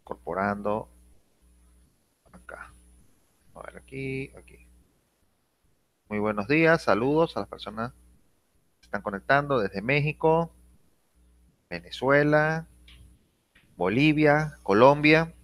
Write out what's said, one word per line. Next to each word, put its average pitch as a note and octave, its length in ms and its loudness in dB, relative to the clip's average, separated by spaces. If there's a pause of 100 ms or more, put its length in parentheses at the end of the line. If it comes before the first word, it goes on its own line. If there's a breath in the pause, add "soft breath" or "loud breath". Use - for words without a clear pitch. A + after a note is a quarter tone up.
incorporando G#2 880 -6 (1400)
acá. - 400 -20 (800)
A - 80 -18
ver, - 140 -18
aquí, C3+ 600 -10
aquí. - 300 -20 (1400)
Muy G#2 100 -4
buenos G#2 300 -4
días, D#3+ 340 2
saludos C3+ 540 0
a A2 40 -8
las G2+ 80 -10
personas A2 440 -12
que - 60 -20 (840)
se - 60 -20
están G#2 160 -10
conectando C3+ 580 -2
desde G2 200 -6
México, D3+ 720 -2 (1200)
Venezuela, D3 960 0 (1080)
Bolivia, D3 880 2
Colombia. D3 800 4